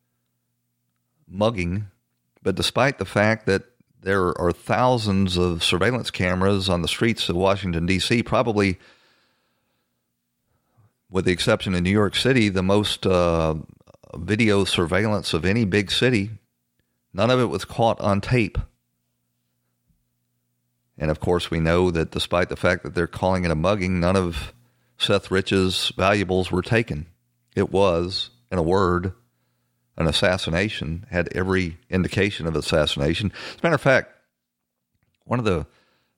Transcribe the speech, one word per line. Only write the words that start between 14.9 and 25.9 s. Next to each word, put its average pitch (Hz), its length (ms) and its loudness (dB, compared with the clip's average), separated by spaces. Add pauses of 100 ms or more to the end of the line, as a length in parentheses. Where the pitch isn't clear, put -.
of 80 100 -2
any 107 200 2
big 98 260 0
city, 110 400 0 (840)
none 104 160 0
of 127 100 4
it 123 60 2
was 95 180 -4
caught - 380 -2
on 98 200 0
tape. 120 360 0 (2500)
And 78 140 -2
of 78 80 -2
course, - 320 0
we 82 80 -2
know 87 320 2
that 80 180 -2
despite - 400 -2
the 69 60 -6
fact 90 280 0
that 85 120 -10
they're 87 100 0
calling 92 400 -2
it 82 60 0
a 78 40 0
mugging, 92 440 0
none 87 160 2
of 87 360 -2 (460)
Seth - 320 0
Rich's 95 680 0